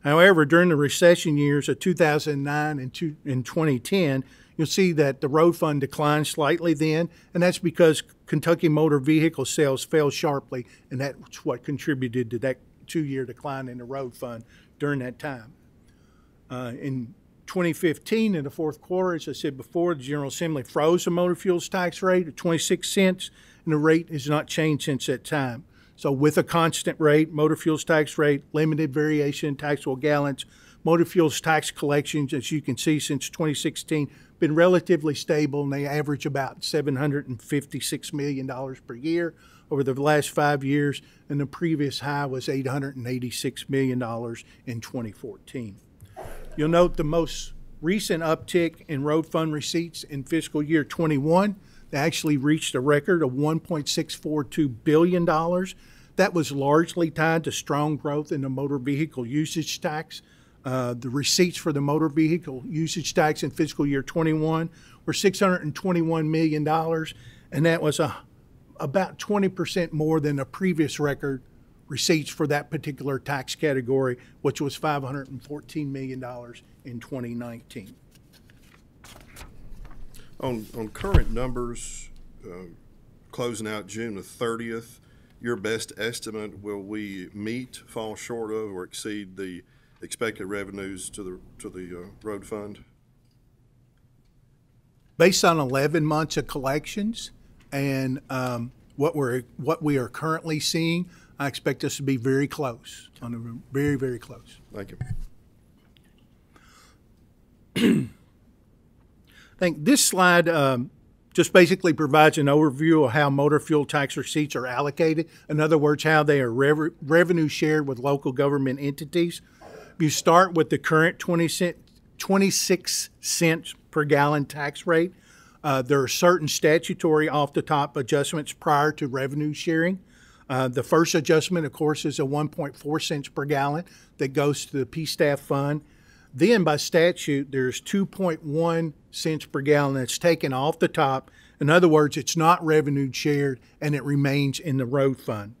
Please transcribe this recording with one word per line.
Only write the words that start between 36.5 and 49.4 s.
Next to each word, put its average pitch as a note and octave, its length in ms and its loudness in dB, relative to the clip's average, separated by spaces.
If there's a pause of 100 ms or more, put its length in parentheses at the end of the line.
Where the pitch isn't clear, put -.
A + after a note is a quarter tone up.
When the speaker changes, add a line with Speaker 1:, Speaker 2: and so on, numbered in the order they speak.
Speaker 1:
seven C#3 320 -2
hundred C#3+ 320 -2
and B2 140 -8
fifty-six - 720 -6
million C#3 340 -4
dollars C3 320 -10
per - 160 -14
year, E3 400 -2 (360)
over C#3 120 0
the C3 100 0
last D3 360 2
five D3 340 0
years, C#3+ 380 0 (280)
and C#3+ 100 -2
the C#3+ 60 -2
previous D3 540 -4
high C#3+ 260 -4
was C3 240 -6
eight C3+ 180 -4
hundred C#3 280 -4
and A#2+ 120 -10
eighty-six B2 600 -6
million C3 300 0
dollars A#2 440 -6 (220)
in A2+ 160 -10
twenty A2+ 300 -8
fourteen. A2 640 -14 (800)
You'll D3+ 140 0
note E3+ 280 4
the D3 60 -2
most D#3+ 500 -2 (280)
recent E3+ 420 -2
uptick D#3+ 640 0
in C#3 160 -4
road D3+ 220 2
fund D#3+ 280 -2